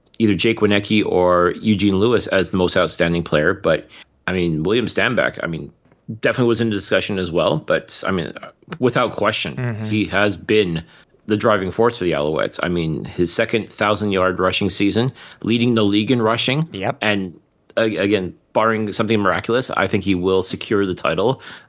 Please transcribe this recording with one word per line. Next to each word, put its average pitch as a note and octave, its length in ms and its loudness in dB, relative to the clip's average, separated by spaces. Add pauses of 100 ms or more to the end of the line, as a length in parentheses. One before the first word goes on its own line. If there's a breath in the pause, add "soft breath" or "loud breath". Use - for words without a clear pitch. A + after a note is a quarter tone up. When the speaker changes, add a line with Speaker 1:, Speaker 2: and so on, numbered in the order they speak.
(180)
Speaker 1:
either G#2 160 4
Jake A2+ 260 0
Wienecke G#2 460 2
or F2+ 540 4
Eugene G2+ 360 2
Lewis G#2+ 320 2
as F#2 220 0
the G2 60 -2
most F2+ 200 2
outstanding E2+ 480 0
player. D#2 300 2
But, E2 340 0 (380 loud breath)
I - 60 -4
mean, E2+ 300 0
William A2 240 0
Stanback, F#2+ 560 -2
I - 40 -2
mean, D#2+ 260 -8 (480)
definitely A#2+ 280 2
was A2+ 120 2
in A#2 80 0
the G#2 80 -2
discussion F#2+ 420 -2
as F2 140 -4
well. E2 240 2
But, - 500 -4
I - 40 -2
mean, F2 220 -4 (460)
without B2 340 0
question, - 440 -2
Speaker 2:
Mm-hmm. A#2+ 280 -6
Speaker 1:
he G#2+ 220 0
has F#2+ 300 0
been F2 480 0 (420 loud breath)
the G#2 120 0
driving G#2 320 2
force A#2 280 2
for F#2+ 60 -4
the E2+ 80 2
Alouettes. D2 500 -2
I D#2+ 60 0
mean, D#2+ 380 -2
his F2 260 -2
second A2+ 400 -2
thousand-yard G2 640 0
rushing F#2 300 0
season, G#2 420 0 (320 loud breath)
leading A#2 320 2
the A2 100 2
league G#2 260 2
in B2 100 2
rushing. B2 520 0
Speaker 2:
Yep. G2 280 -6
Speaker 1:
And, G2+ 400 -2 (380)
uh, A2 40 4
again, G2+ 520 0 (180)
barring A2 400 0
something A2 260 0
miraculous, G#2 520 0
I F#2+ 180 0
think F#2+ 160 -2
he G2 100 2
will F#2 300 2
secure G2+ 420 -2
the F2+ 80 -2
title F2+ 480 -2 (260 loud breath)